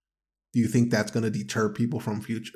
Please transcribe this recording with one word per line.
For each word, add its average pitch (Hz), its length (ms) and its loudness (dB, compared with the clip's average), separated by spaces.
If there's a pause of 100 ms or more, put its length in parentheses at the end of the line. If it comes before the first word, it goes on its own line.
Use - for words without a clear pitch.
(520)
do 123 80 2
you 107 80 4
think 120 220 4
that's 107 200 2
gonna 110 200 0
deter 104 400 0
people 117 300 -2
from 104 200 -4
future, 110 360 -8